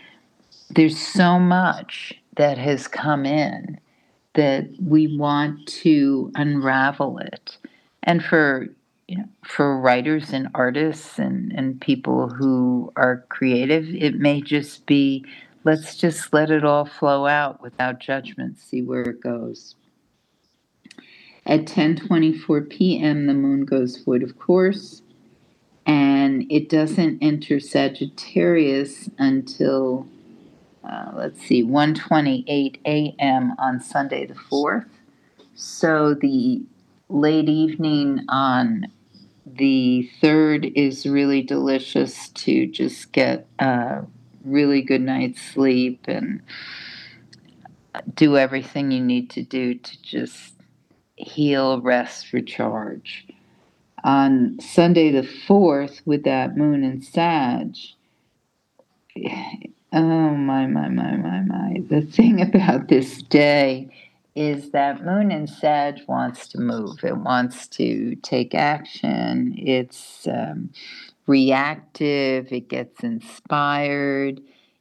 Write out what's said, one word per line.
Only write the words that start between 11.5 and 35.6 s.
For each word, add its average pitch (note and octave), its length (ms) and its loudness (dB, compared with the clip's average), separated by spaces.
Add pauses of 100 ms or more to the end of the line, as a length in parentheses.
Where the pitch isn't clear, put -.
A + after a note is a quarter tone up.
and C3 300 -6
people B2+ 480 0
who B2+ 640 0
are B2+ 320 0
creative, C3+ 640 0
it D3+ 260 -2
may C#3+ 240 2
just C#3+ 460 -4
be, C#3 400 2 (400)
"Let's D#3 320 0
just - 360 -2
let D3+ 160 4
it D3+ 140 2
all D3 220 2
flow C#3 420 0
out C#3+ 340 0
without B2+ 380 -6
judgment, B2+ 580 -8
see - 240 -8
where B2+ 200 -4
it A#2+ 180 -6
goes." A#2 560 -10 (1700)
At D#3 220 2
ten D#3 300 0
twenty-four D#3+ 640 2
P E3 420 0
M, D3 240 0
the C#3 60 2
moon C#3 320 0
goes B2+ 320 -2
void, B2+ 260 0
of - 160 -10
course, F#3 640 0 (840)
and C#3 640 4
it D3+ 200 0
doesn't D#3 520 2
enter D3 380 2
Sagittarius C#3+ 1500 0 (100)
until, C3+ 880 0 (800)
uh, - 240 -12
let's - 320 -10
see, B2 160 4
one D3 320 2
twenty-eight C#3+ 960 0
A D3+ 320 0
M C3 400 2
on B2+ 220 -2
Sunday C#3 440 -6
the C3+ 100 -18
fourth. D3+ 520 -2 (680)
So D3+ 580 0